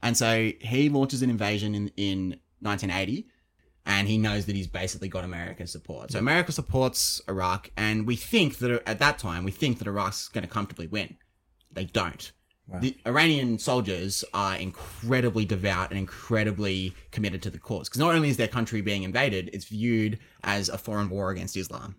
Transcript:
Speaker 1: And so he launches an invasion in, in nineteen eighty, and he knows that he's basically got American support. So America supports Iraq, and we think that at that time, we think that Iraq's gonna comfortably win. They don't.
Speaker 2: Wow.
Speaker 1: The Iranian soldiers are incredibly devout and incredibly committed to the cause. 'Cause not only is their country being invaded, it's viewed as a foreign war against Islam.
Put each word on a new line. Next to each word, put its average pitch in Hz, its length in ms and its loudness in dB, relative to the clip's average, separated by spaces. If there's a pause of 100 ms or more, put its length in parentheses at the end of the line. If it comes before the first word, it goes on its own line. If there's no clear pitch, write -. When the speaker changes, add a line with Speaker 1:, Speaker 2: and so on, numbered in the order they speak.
Speaker 1:
And 117 160 2
so 113 420 4
he 131 300 4
launches 135 320 2
an 127 80 4
invasion 104 460 0
in, 101 220 -2
in 95 420 -2 (220)
nineteen 101 280 0
eighty, 98 380 -2 (580)
and 101 220 4
he 110 100 4
knows 104 280 2
that 104 100 -2
he's 95 120 -2
basically 92 420 -6
got 90 140 -6
American 87 440 -8
support. 64 440 -12
So 104 80 -2
America 160 320 2
supports - 760 0
Iraq, 92 500 0
and 107 300 0
we 123 80 2
think 170 440 2
that 120 280 2
at 107 120 -2
that 143 200 4
time, 87 240 -4
we 95 80 -2
think 127 280 0
that 104 80 -6
Iraq's 101 420 -2
gonna 87 180 -6
comfortably 101 400 -6
win. 98 300 -6 (540)
They 95 140 -6
don't. 87 460 -4 (360)
Speaker 2:
Wow. 90 120 -8
Speaker 1:
The 131 160 0 (100)
Iranian 135 520 4
soldiers 98 680 0 (100)
are 98 220 0
incredibly 117 880 0
devout 92 460 0
and 98 80 -2
incredibly 98 960 0 (180)
committed 98 320 -2
to 107 60 -4
the - 80 -12
cause. 90 320 -6
'Cause - 100 -6
not 165 140 4
only 156 160 4
is 131 80 2
their 113 100 2
country 113 340 -2
being 101 220 0
invaded, 95 500 0
it's 98 120 -8
viewed 107 540 2 (240)
as 101 260 0
a - 80 -6
foreign 104 320 -2
war 95 220 -2
against 90 260 -6
Islam. 95 420 -8